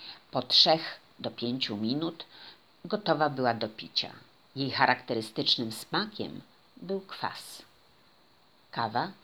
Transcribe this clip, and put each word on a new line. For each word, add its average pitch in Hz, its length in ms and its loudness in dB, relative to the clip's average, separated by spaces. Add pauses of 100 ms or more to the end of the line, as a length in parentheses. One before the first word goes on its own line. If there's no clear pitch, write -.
(300)
Po 127 120 0
trzech - 580 6 (180)
do 117 120 -6
pięciu 120 460 -2
minut 139 480 -2 (600)
gotowa 160 460 2
była 127 240 2
do 113 140 -2
picia. - 420 -6 (460)
Jej 135 140 -2
charakterystycznym 120 1040 2
smakiem - 680 -6 (360)
był 190 240 -6
kwas. - 600 -8 (1080)
Kawa 120 400 -2 (140)